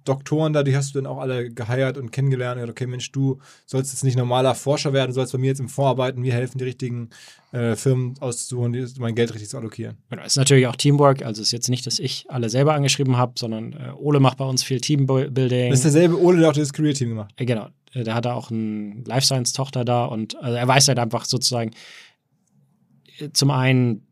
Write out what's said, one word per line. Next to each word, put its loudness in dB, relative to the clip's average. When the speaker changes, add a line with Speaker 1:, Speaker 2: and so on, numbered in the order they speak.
Speaker 1:
Doktoren 0
da, 2
die 2
hast -2
du -2
dann -4
auch -8
alle -6
geheiert -2
und -10
kennengelernt. -2
Und -8
okay, -8
Mensch, -10
du 0
sollst -4
jetzt -8
nicht 2
normaler 2
Forscher -2
werden, 0
du -6
sollst -2
bei -2
mir 2
jetzt -2
im -6
Fonds 0
arbeiten, -2
mir -2
helfen, -2
die -4
richtigen, -8
äh, -2
Firmen 0
auszusuchen, -4
die, -4
mein -2
Geld 2
richtig -14
zu -10
allokieren. -10
Speaker 2:
Genau, -12
ist 0
natürlich 8
auch -2
Teamwork. 4
Also -6
ist -2
jetzt -4
nicht, -2
dass -4
ich -6
alle -2
selber 4
angeschrieben 2
hab, 0
sondern, -6
äh, -14
Ole 2
macht 6
bei -2
uns -2
viel -2
Teambuilding. 2
Speaker 1:
Das 4
ist 0
derselbe 6
Ole, 6
der 8
auch 4
das -2
Career-Team 0
gemacht. -8
Speaker 2:
Äh, -4
genau. -2
Äh, -6
der -4
hat -2
da -2
auch -10
eine -6
Life 0
Science-Tochter -2
da 0
und, -6
also -4
er -2
weiß 4
halt 2
einfach -2
sozusagen, -2
äh, -12
zum 2
einen, 2